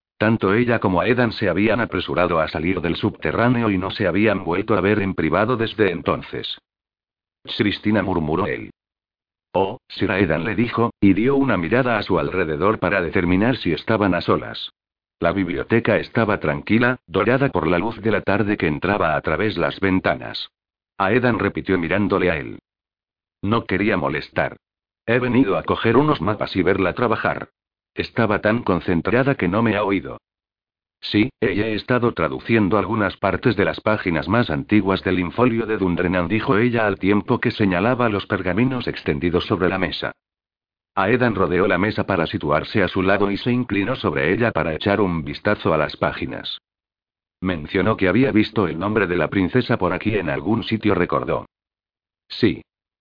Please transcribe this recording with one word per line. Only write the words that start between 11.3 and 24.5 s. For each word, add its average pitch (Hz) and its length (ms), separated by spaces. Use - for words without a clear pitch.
una 135 200
mirada 110 420
a 101 40
su 92 160
alrededor 80 600
para 92 240
determinar 92 540
si 85 160
estaban 101 420
a 85 60
solas. - 520
La 85 120
biblioteca 95 680
estaba 104 420
tranquila, 107 640
dorada 113 440
por 80 180
la 87 100
luz 101 220
de 110 100
la 98 120
tarde 101 340
que 90 100
entraba 82 480
a 73 60
través 90 360
las 76 220
ventanas. 92 720
Aedan 113 400
repitió 92 400
mirándole 90 520
a 80 80
él. 57 200
"No 107 220
quería 101 320
molestar. 71 600